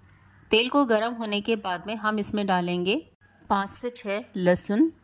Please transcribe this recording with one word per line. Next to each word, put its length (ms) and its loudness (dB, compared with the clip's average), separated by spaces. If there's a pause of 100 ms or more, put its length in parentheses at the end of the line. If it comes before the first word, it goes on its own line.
(500)
तेल 180 4
को 160 4
गर्म 300 2
होने 260 -4
के 160 -2
बाद 300 -6
में 100 -6
हम 220 -2
इसमें 280 -2
डालेंगे 480 0 (560)
पाँच 200 0
से 200 -8
छः 320 -6 (140)
लहसुन, 540 4 (120)